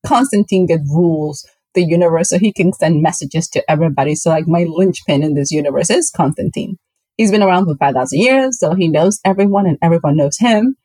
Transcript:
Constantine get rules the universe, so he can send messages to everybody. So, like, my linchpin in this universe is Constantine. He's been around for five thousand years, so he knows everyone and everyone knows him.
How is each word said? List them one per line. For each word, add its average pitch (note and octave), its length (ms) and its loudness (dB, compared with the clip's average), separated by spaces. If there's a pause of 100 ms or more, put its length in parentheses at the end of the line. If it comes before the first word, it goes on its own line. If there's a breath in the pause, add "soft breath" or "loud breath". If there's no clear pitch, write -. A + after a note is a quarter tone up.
Constantine G#3 600 2
get E3 220 0
rules D3+ 560 -2 (300 soft breath)
the F3+ 100 2
universe, E3 460 0
so F3+ 80 -2
he G3+ 140 2
can F#3 200 0
send D#3 300 0
messages D#3+ 460 -4
to - 220 -6
everybody. D3+ 440 0
So, D#3 160 -2
like, D#3 160 0
my E3+ 180 0
linchpin E3 580 -2
in D3+ 120 -2
this C#3 160 -2
universe D3 400 -2
is E4+ 200 0
Constantine. - 680 -4 (400)
He's A3 140 2
been G#3 100 2
around F#3 240 2
for D3+ 100 -2
five C#3 180 0
thousand C3 260 -2
years, C4 380 2
so E3 160 0
he F#3 140 0
knows D#3+ 360 2
everyone G3 420 2
and D#3+ 160 0
everyone E3 340 2
knows D3 220 0
him. A#3 460 2